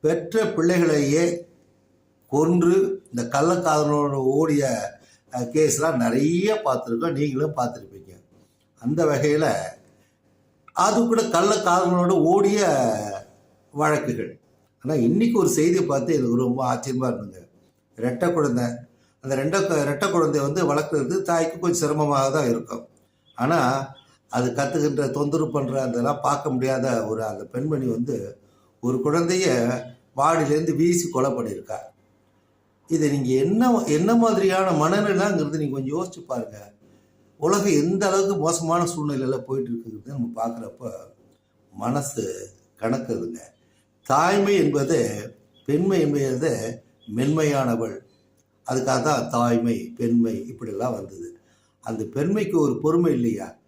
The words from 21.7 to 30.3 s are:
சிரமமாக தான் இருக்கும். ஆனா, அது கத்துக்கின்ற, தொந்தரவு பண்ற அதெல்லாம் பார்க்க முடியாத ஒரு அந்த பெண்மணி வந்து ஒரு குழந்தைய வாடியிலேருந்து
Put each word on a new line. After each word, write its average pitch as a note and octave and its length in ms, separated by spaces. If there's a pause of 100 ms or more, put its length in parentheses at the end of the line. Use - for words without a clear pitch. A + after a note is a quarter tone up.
சிரமமாக D3 600
தான் B2+ 100
இருக்கும். - 380 (480)
ஆனா, C3+ 520 (420)
அது B2 220
கத்துக்கின்ற, C#3+ 600
தொந்தரவு D3 400
பண்ற C3+ 300
அதெல்லாம் B2+ 400
பார்க்க C#3+ 280
முடியாத B2+ 580
ஒரு A2 180
அந்த G#2+ 180
பெண்மணி C#3+ 420
வந்து A#2+ 520 (440)
ஒரு B2 220
குழந்தைய D#3+ 680 (460)
வாடியிலேருந்து D#3 580